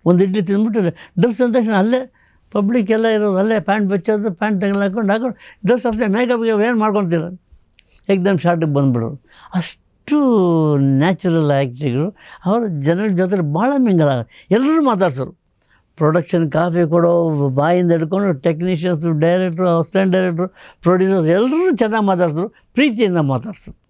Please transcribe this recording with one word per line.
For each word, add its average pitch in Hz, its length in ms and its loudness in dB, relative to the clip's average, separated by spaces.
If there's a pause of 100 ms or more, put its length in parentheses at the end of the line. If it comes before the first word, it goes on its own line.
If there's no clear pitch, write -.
ಒಂದು 175 180 4
ಇಡ್ಲಿ 196 180 0
ತಿಂದ್ಬಿಟ್ಟು 208 400 -2 (400)
ಡ್ರೆಸ್ 233 200 0
ಅಂದ 240 140 0
ತಕ್ಷಣ 226 180 0
ಅಲ್ಲೇ 233 380 0 (400)
ಪಬ್ಲಿಕ್ 208 400 0
ಎಲ್ಲ 220 140 0
ಇರೋದು, 208 320 0
ಅಲ್ಲೇ 214 220 0
ಪ್ಯಾಂಟ್ 202 300 -2
ಬಚ್ಚೋದು, 202 440 -2
ಪ್ಯಾಂಟ್ 202 280 -2
ತೆಗೆದು 202 180 -2
ಹಾಕೊಂಡು, 202 340 -2
ಹಾಕೊಂಡು - 520 -6
ಡ್ರೆಸ್ 240 200 0
ಅಷ್ಟೇ, 226 220 -2
ಮೇಕಪ್ಗೆ 233 420 0
ಏನು 220 300 0
ಮಾಡ್ಕೊಳ್ತಿಲ್ಲ, 185 600 -2 (720)
ಏಕ್ದಮ್ 190 300 2
ಶಾರ್ಟಿಗೆ 165 340 0
ಬಂದ್ಬಿಡೋರು. 135 500 0 (300)
ಅಷ್ಟು - 300 -6 (920)
ನ್ಯಾಚುರಲ್ 151 760 2
ಆ್ಯಕ್ಟಿಂಗ್ರು. 139 680 -2 (280)
ಅವರು 196 360 -2
ಜನರ 170 260 0
ಜೊತೆ 180 460 0
ಭಾಳ 220 240 0
ಮಿಂಗಲ್ 185 320 2
ಆಗ-, 123 180 -2 (240)
ಎಲ್ಲರೂ 277 300 2
ಮಾತಾಡ್ಸೋರು. 180 500 -2 (640)
ಪ್ರೊಡಕ್ಷನ್ 160 560 0
ಕಾಫಿ 170 380 0
ಕೊಡೋ 170 600 2
ಬಾಯಿಂದ 165 420 2
ಹಿಡ್ಕೊಂಡು 170 420 0
ಟೆಕ್ನಿಷಿಯನ್ಸು, 165 800 -2
ಡೈರೆಕ್ಟ್ರು, 170 680 0
ಅಸಿಸ್ಟೆಂಟ್ 190 320 0
ಡೈರೆಕ್ಟ್ರು, 180 360 0 (340)
ಪ್ರೊಡ್ಯೂಸರ್ಸ್ 185 460 2
ಎಲ್ಲರೂ 262 480 2
ಚೆನ್ನಾಗಿ 220 300 0
ಮಾತಾಡ್ಸಿದ್ರು, 180 440 -2
ಪ್ರೀತಿಯಿಂದ 226 680 -2
ಮಾತಾಡ್ಸಿದ್ರು. 139 720 -4